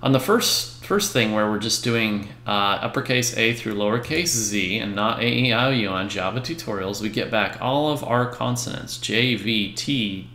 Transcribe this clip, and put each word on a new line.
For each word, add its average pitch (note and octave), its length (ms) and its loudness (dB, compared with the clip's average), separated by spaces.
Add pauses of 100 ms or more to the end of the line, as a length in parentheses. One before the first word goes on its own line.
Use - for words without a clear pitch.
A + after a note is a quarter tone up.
on C3 80 4
the C3+ 80 6
first, - 640 2
first G3+ 300 0
thing A2 180 4
where G#2+ 180 2
we're G#2 100 0
just A2 220 0
doing, A2 460 0 (180)
uh, G2+ 360 2
uppercase B2 560 0
A A2+ 160 4
through A2+ 220 -4
lowercase A#2+ 520 0
z G2+ 500 0
and G#2+ 160 -4
not G#2+ 300 0
A, - 20 2
E, A#2+ 280 2
I, B2 140 2
O, C3+ 40 2
U A#2 160 2
on F#2+ 220 -2
Java G2 320 -2
tutorials, G#2 600 -6
we G#2+ 60 -2
get G#2+ 240 -2
back G#2 300 0
all C#3+ 280 2
of C#3+ 140 -2
our B2 260 2
consonants, - 680 -4
J, A#2+ 380 2
V, G#2 360 0
T, G#2 640 -2